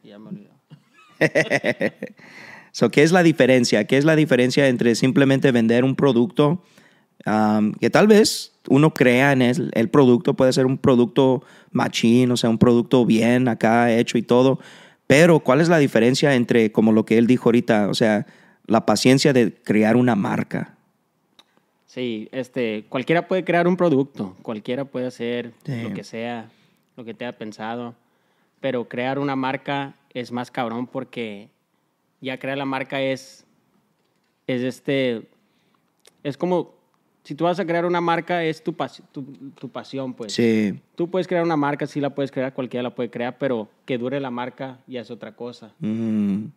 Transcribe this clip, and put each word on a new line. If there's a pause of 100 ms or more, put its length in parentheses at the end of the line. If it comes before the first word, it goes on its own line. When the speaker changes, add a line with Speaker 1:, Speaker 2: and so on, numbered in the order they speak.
Speaker 1:
Ya
me
olvidó. (680)
Speaker 2:
<laughs> (800)
So,
¿qué
es
la
diferencia?
¿Qué
es
la
diferencia
entre
simplemente
vender
un
producto, (640)
um,
que
tal
vez (160)
uno
crea
en
el,
el
producto,
puede
ser
un
producto (300)
machín,
o
sea,
un
producto
bien
acá
hecho
y
todo, (480)
pero
¿cuál
es
la
diferencia
entre,
como
lo
que
él
dijo
ahorita,
o
sea, (420)
la
paciencia
de
crear
una
marca? (1120)
Speaker 1:
Sí,
este,
cualquiera
puede
crear
un
producto,
cualquiera
puede
hacer (120)
Speaker 2:
Sí.
Speaker 1:
lo
que
sea, (480)
lo
que
te
haya
pensado, (640)
pero
crear
una
marca (180)
es
más
cabrón
porque (760)
ya
crear
la
marca
es, (1000)
es
este, (960)
es
como (520)
si
tú
vas
a
crear
una
marca,
es
tu
pas-, (100)
tu, (360)
tu
pasión,
pues.
Speaker 2:
Sí. (160)
Speaker 1:
Tú
puedes
crear
una
marca,
sí
la
puedes
crear,
cualquiera
la
puede
crear,
pero (180)
que
dure
la
marca
ya
es
otra
cosa.
Speaker 2:
Mm. (120)